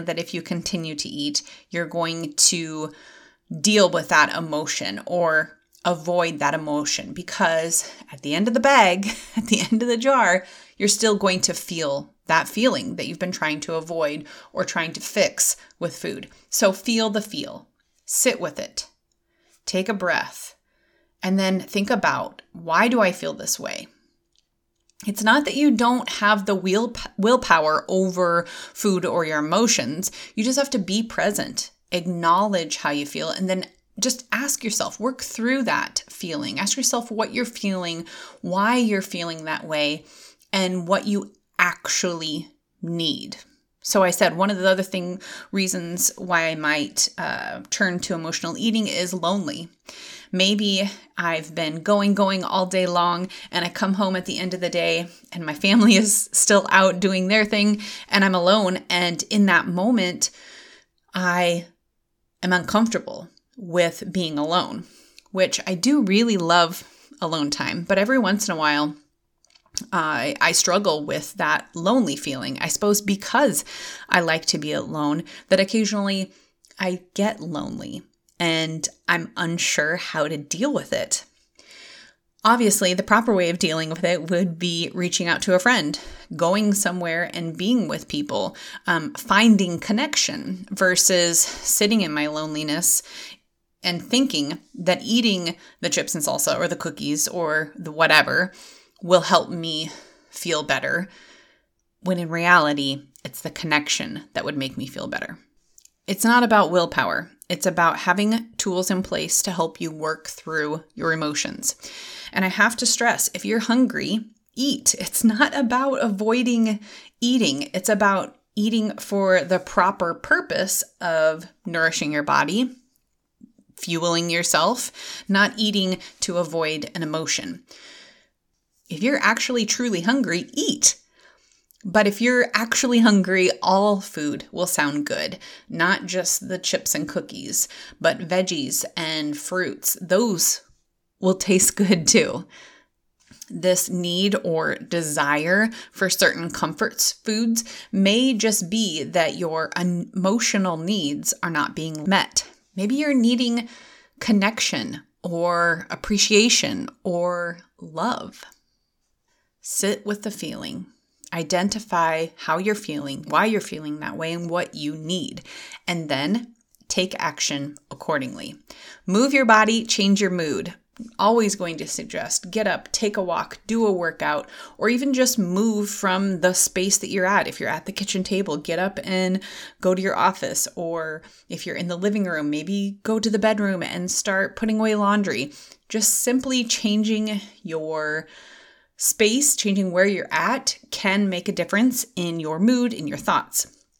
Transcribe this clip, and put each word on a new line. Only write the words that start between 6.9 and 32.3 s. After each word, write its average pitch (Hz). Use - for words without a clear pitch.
because 165
at 139
the 143
end 190
of 233
the 254
bag, 202
<laughs> -
at 226
the 220
end 220
of 247
the 240
jar, 226
you're 208
still 208
going 185
to 180
feel 147
that 160
feeling 175
that 160
you've 165
been 180
trying 151
to 165
avoid 160
or -
trying 160
to -
fix -
with 170
food. -
So 196
feel 220
the 208
feel, -
sit -
with 151
it, -
take 190
a 220
breath, -
and 190
then 190
think 202
about, 160
"Why 170
do 240
I 185
feel 160
this -
way?" -
It's 202
not 262
that -
you 285
don't 240
have 208
the 202
will, 190
willpower 175
over 180
food 185
or 156
your 156
emotions. 160
You 214
just 254
have 277
to 254
be 190
present, -
acknowledge 175